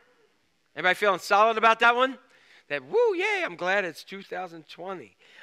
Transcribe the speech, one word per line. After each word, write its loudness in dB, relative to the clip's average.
Everybody 0
feeling 0
solid 2
about 4
that 4
one? 0
That, -6
woo, 2
yay, -2
I'm -6
glad 0
it's -10
two -16
thousand -14
twenty. -14